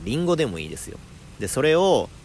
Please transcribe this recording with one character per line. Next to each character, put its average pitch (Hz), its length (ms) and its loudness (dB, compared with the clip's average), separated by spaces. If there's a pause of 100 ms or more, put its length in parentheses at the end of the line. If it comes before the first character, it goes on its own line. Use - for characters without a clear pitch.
リ 110 100 -2
ン 170 100 0
ゴ 170 120 2
で 151 80 2
も 87 140 -6
い 78 80 -8
い - 20 -12
で - 80 -12
す - 100 -12
よ。 - 100 -14 (420)
で、 101 100 -4
そ 131 120 -2
れ 156 140 4
を 170 340 4 (160)